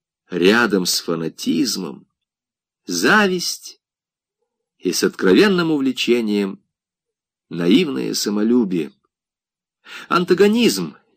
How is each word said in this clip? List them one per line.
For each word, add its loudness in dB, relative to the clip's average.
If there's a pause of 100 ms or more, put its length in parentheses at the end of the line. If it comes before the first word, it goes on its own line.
(300)
рядом 2
с -4
фанатизмом -6 (760)
зависть -2 (960)
и -2
с -2
откровенным 2
увлечением -2 (880)
наивное 0
самолюбие. -2 (1160)
Антагонизм, 2 (220)